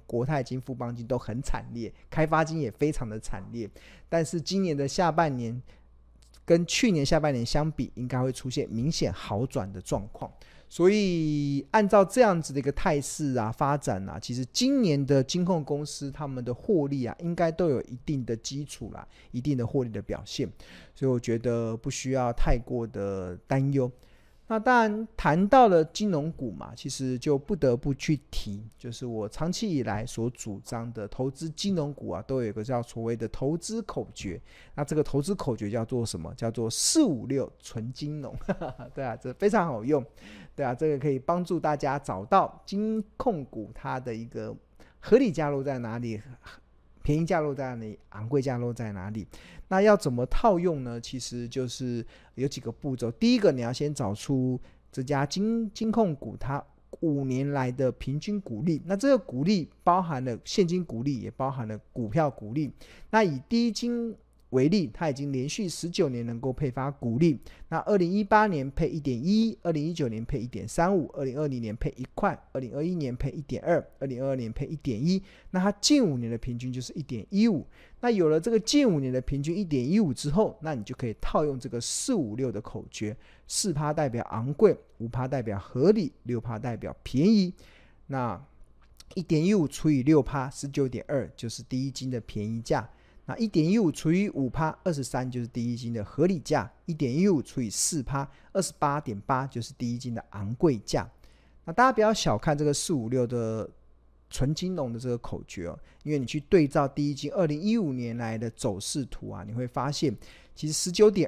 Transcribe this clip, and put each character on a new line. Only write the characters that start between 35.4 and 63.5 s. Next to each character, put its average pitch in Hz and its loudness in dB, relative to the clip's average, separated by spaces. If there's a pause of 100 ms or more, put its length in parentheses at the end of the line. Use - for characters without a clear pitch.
诀 101 -4
叫 113 -2
做 120 -2
什 101 -6
么？ 78 -8
叫 113 -2
做 113 -2
“四 - 4
五 131 2
六 131 -2
纯 113 -10
金 147 -8
融。” 135 -10 (360)
<laughs> 123 -16
对 139 -8
啊， 117 -4
这 123 -10
非 202 2
常 202 4
好 120 -4
用。 139 2 (480)
对 143 -6
啊， 123 -2
这 156 0
个 143 0
可 151 0
以 135 2
帮 175 0
助 170 -2
大 151 0
家 143 0
找 101 -6
到 180 4
金 214 -2 (140)
控 170 -2
股 107 -10
它 131 -6
的 127 -6
一 113 -8
个 110 -8 (440)
合 - 8
理 254 4
价 147 -2
落 139 -2
在 135 -4
哪 117 -6
里， 117 -6 (800)
便 151 2
宜 170 0
价 170 0
落 151 -2
在 131 -6
哪 - -8
里， 107 -10 (120)
昂 104 -10
贵 139 2
价 127 -2
落 120 -4
在 113 -8
哪 98 -8
里。 107 -8 (440)
那 190 4
要 208 8
怎 143 -2
么 120 0
套 202 6
用 165 0
呢？ 120 -8
其 - -10
实 120 -8
就 127 -2
是 120 -4 (300)
有 127 -2
几 135 -8
个 233 -6
步 139 -6
骤。 117 -4
第 233 4
一 254 4
个， 196 8
你 127 -2
要 117 -2
先 147 -2
找 117 -2
出 127 0 (320)
这 135 -6
家 139 0
金， 214 -2
金 220 0
控 208 2
股 107 -10
它 139 -4 (360)
五 143 0
年 131 0
来 131 0
的 127 2
平 139 -4
均 208 -4
股 107 -8
利。 160 2
那 185 0
这 202 2
个 277 8
股 131 -4
利 180 4 (160)
包 175 6
含 165 -2
了 123 -2
现 185 4
金 175 0
股 117 -6
利， 135 -2
也 101 -8
包 131 -4
含 127 -6
了 107 -8 (160)
股 117 -4
票 143 2
股 110 -10
利。 143 -2 (380)
那 220 4
以 143 0
第 233 2